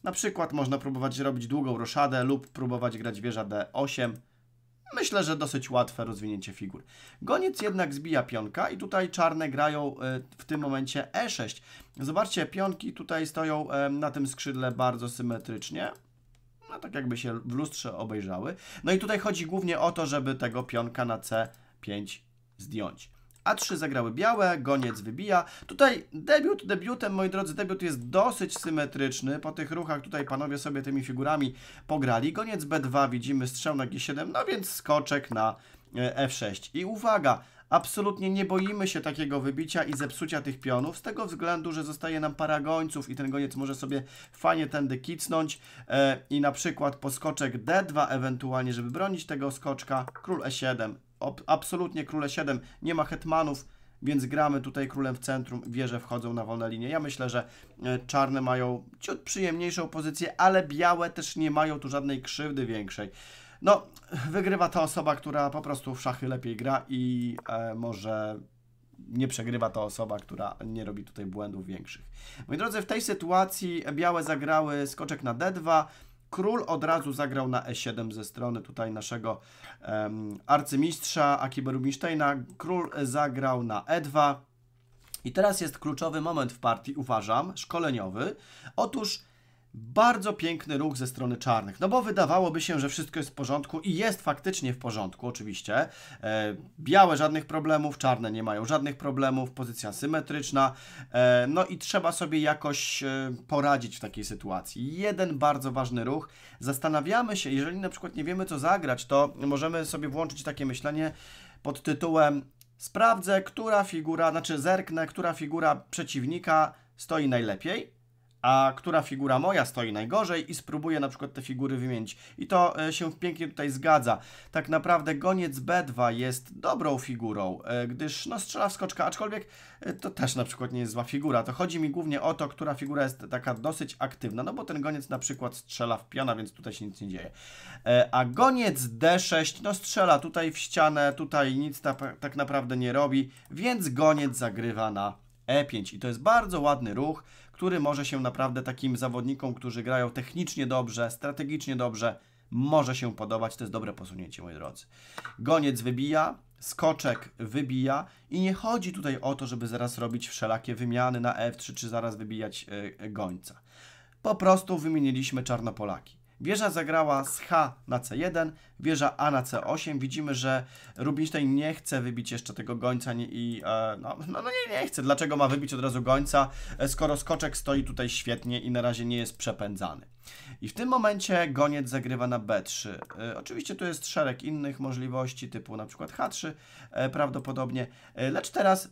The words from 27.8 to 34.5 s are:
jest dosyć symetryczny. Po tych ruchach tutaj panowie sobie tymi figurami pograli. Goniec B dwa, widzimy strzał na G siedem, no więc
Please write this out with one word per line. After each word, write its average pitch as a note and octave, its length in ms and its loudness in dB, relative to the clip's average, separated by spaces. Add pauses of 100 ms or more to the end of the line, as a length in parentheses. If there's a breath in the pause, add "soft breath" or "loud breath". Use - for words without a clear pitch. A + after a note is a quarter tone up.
jest C3 260 -4
dosyć F#3+ 500 2
symetryczny. C#3 800 -2
Po D3+ 140 -6
tych D3+ 180 -6
ruchach D#3+ 300 -2
tutaj C#3+ 240 -6
panowie C#3 340 -2
sobie C#3 240 -4
tymi C3+ 220 -2
figurami C3+ 500 0 (320 loud breath)
pograli. C3+ 460 2
Goniec G#3 320 -4
B D3 160 0
dwa, C3+ 280 2
widzimy B2+ 400 0
strzał D3+ 260 -2
na C3+ 120 0
G A#2+ 140 -6
siedem, D4 320 -4
no - 120 2
więc F#4+ 260 -2